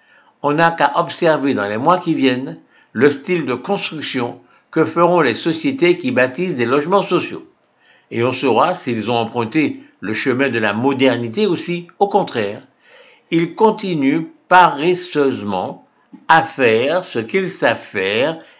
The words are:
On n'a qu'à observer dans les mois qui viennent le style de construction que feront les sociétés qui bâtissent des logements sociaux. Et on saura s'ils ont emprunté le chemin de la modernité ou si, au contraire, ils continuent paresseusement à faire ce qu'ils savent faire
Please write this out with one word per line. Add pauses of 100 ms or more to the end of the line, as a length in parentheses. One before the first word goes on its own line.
(420)
On
n'a
qu'à
observer
dans
les
mois
qui
viennent (340)
le
style
de
construction (320)
que
feront
les
sociétés
qui
bâtissent
des
logements
sociaux. (640)
Et
on
saura
s'ils
ont
emprunté (200)
le
chemin
de
la
modernité
ou
si, (140)
au
contraire, (680)
ils
continuent (240)
paresseusement (400)
à
faire
ce
qu'ils
savent
faire (200)